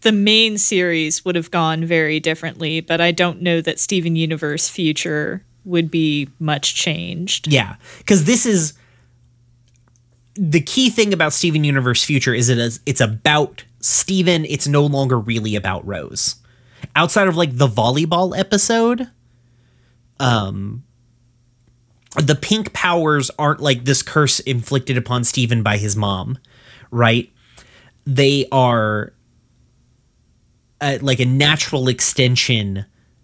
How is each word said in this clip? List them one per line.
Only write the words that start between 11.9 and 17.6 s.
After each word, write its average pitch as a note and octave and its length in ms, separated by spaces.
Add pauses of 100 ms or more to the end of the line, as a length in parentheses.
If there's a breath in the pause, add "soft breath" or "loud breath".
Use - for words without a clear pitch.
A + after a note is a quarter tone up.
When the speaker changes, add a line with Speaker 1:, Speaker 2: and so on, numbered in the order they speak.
Speaker 2:
future C3 300
is A#2 160
it B2+ 80
is, A#2 280
it's - 160
about C3+ 600 (160)
Steven, F3+ 680
it's D3 220
no C#3+ 180
longer C#3 340
really A2 360
about F#2+ 300
Rose. - 500 (600 loud breath)
Outside F3 320
of, F3 80
like, D#3+ 220
the C#3 100